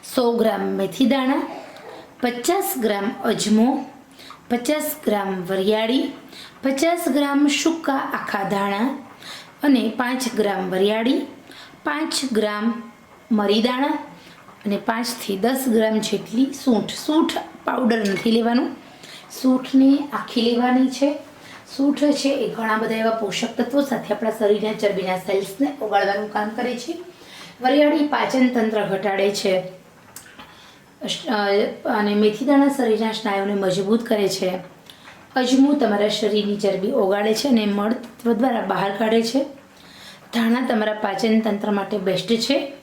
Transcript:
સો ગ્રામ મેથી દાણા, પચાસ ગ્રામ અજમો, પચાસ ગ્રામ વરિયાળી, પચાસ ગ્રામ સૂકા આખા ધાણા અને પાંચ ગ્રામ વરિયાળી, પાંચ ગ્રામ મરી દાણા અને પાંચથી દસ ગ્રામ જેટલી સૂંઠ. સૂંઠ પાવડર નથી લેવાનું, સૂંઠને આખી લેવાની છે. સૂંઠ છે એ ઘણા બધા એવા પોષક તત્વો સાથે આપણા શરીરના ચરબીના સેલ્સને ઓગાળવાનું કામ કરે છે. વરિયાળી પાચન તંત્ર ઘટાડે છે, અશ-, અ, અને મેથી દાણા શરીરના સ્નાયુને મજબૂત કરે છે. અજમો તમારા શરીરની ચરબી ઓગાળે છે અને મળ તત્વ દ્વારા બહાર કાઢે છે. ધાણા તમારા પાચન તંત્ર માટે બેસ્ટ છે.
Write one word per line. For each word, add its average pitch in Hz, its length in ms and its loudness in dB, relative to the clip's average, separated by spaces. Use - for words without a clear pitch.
સો 254 120 2
ગ્રામ 202 240 0
મેથી 196 360 0
દાણા, 269 280 0
પચાસ 254 460 0
ગ્રામ 202 260 0
અજમો, 214 360 4
પચાસ 294 380 -2
ગ્રામ 202 260 0
વરિયાળી, 214 560 0
પચાસ 320 400 0
ગ્રામ 285 240 0
સૂકા 311 400 0
આખા - 340 -4
ધાણા 202 360 0
અને 269 200 4
પાંચ 247 240 -2
ગ્રામ 202 240 0
વરિયાળી, 220 460 2
પાંચ 311 300 -2
ગ્રામ 208 340 -2
મરી 208 320 2
દાણા 262 360 0
અને 202 140 -2
પાંચથી 226 560 -4
દસ 262 240 0
ગ્રામ 220 320 2
જેટલી 220 480 0
સૂંઠ. 226 420 0
સૂંઠ 320 320 2
પાવડર 233 340 2
નથી 202 380 0
લેવાનું, 233 300 2
સૂંઠને 262 520 4
આખી - 300 -2
લેવાની 247 500 4
છે. 285 100 4
સૂંઠ 285 300 2
છે 277 100 2
એ - 60 -2
ઘણા 220 320 -2
બધા 220 200 -2
એવા 226 200 2
પોષક 208 340 -4
તત્વો 262 260 0
સાથે - 320 -2
આપણા 220 240 -2
શરીરના 214 440 2
ચરબીના 185 460 0
સેલ્સને 196 400 -2
ઓગાળવાનું 202 540 0
કામ 214 220 -2
કરે 247 200 -4
છે. - 180 -8
વરિયાળી 294 540 4
પાચન 262 340 2
તંત્ર 220 440 0
ઘટાડે 196 400 0
છે, 196 200 0
અશ-, - 260 -8
અ, 208 240 0
અને 208 160 0
મેથી 208 300 2
દાણા 277 240 6
શરીરના 220 440 0
સ્નાયુને 202 420 -2
મજબૂત 196 520 0
કરે 208 220 0
છે. 185 220 -2
અજમો 269 360 4
તમારા 214 360 2
શરીરની 208 480 0
ચરબી 196 360 0
ઓગાળે 208 420 2
છે 247 140 -2
અને 220 180 4
મળ 202 260 0
તત્વ - 400 -4
દ્વારા 226 280 2
બહાર 196 380 -2
કાઢે 226 240 2
છે. 269 240 0
ધાણા 233 320 2
તમારા 214 260 2
પાચન 214 480 2
તંત્ર 208 300 -2
માટે 196 280 -2
બેસ્ટ 185 340 -2
છે. 233 400 0